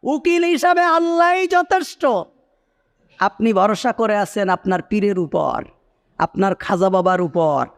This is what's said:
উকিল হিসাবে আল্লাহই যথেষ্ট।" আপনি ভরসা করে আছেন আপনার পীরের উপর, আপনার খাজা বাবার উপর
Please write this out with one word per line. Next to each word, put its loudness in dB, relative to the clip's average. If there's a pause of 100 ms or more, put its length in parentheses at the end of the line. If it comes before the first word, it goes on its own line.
উকিল 0
হিসাবে 2
আল্লাহই 2
যথেষ্ট।" -2 (1120)
আপনি 0
ভরসা 0
করে -2
আছেন -2
আপনার -2
পীরের -2
উপর, -4 (540)
আপনার -2
খাজা 0
বাবার 2
উপর 0 (100)